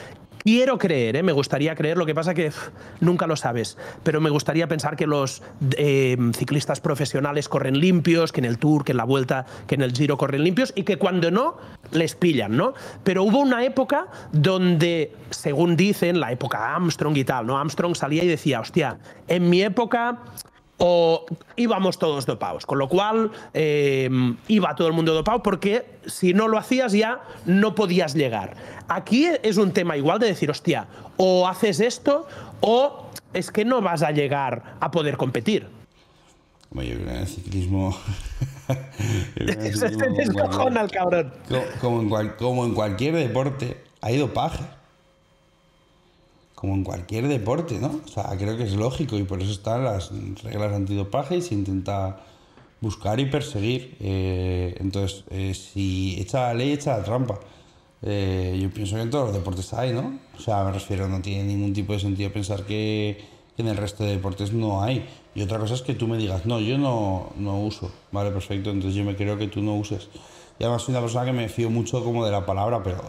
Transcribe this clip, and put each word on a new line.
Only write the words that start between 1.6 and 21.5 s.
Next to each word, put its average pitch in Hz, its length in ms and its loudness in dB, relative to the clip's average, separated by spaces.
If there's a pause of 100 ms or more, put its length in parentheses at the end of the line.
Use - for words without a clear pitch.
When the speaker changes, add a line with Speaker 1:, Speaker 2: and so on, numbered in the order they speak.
Speaker 1:
creer, 160 240 0
lo 170 80 0
que 151 80 -2
pasa 165 180 0
que, 165 140 0
pf, - 240 -8 (300)
nunca 170 260 4
lo 160 100 2
sabes, 120 400 -2 (280)
pero 156 160 2
me 156 100 4
gustaría 151 380 2
pensar 151 280 -2
que 151 120 0
los, 139 340 0 (340)
eh, 135 400 4 (180)
ciclistas 143 460 0
profesionales 143 680 0
corren 135 320 2
limpios, 165 520 4
que 151 80 0
en 127 60 2
el 117 120 0
Tour, 151 260 4
que 139 80 0
en 127 60 2
la 113 60 2
Vuelta, 131 400 2 (220)
que - 80 2
en 139 80 2
el 123 100 2
Giro 139 240 2
corren 139 280 2
limpios, 214 320 2
y 196 80 -2
que 196 120 2
cuando 180 360 2
no, 277 240 2 (340)
les 151 240 2
pillan, 120 420 2
¿no? 170 160 4 (300)
Pero 190 220 4
hubo 220 160 6
una 254 240 4
época 269 420 2 (260)
donde, 170 800 4 (180)
según 160 460 2
dicen, 175 440 4
la 117 120 -2
época 120 440 -2
Armstrong 156 400 0
y 135 80 2
tal, 120 220 0
¿no? 135 120 0
Armstrong 165 380 -2
salía 151 260 0
y 180 60 4
decía, 139 320 0
"Hostia, 123 380 -2 (280)
en 175 240 4
mi 180 120 6
época 233 580 0 (640)
o 170 440 4 (300)